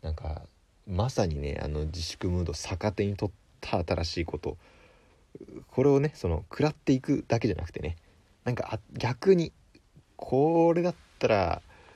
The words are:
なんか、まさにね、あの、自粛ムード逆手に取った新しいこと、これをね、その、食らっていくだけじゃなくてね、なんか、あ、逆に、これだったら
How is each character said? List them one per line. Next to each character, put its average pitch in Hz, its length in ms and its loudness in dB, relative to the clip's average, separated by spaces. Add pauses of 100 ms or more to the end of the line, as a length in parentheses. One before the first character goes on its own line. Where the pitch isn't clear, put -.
な 80 100 -6
ん 78 40 -4
か、 80 260 -8 (460)
ま 104 220 0
さ 117 160 0
に 76 160 -2
ね、 71 200 -4
あ - 60 -4
の、 76 180 -4
自 82 160 -6
粛 - 280 -4
ム 90 120 0
ー - 40 0
ド 85 80 -4
逆 101 400 -4
手 101 120 0
に 101 120 -2
取 101 120 -2
っ - 60 -16 (240)
た 95 240 -2
新 82 220 0
し - 160 -4
い 82 40 -4
こ - 120 -6
と、 - 200 -6 (1120)
こ 131 120 2
れ 143 60 6
を 139 100 6
ね、 143 160 0
そ - 140 -2
の、 82 200 -2
食 - 140 -2
ら 151 60 4
っ 151 40 -2
て - 200 0
い 131 80 2
く - 260 -2
だ 120 120 2
け 120 100 0
じ 95 40 0
ゃ 80 40 -4
な 85 60 -6
く 85 80 -8
て - 100 -10
ね、 - 160 -6 (480)
な 123 80 -2
ん - 20 -4
か、 - 180 -6
あ、 107 60 -6 (140)
逆 127 420 4
に、 165 160 0 (640)
こ 165 580 4
れ 175 80 2
だ 175 100 2
っ - 40 -10 (240)
た 127 80 2
ら 98 340 2 (340)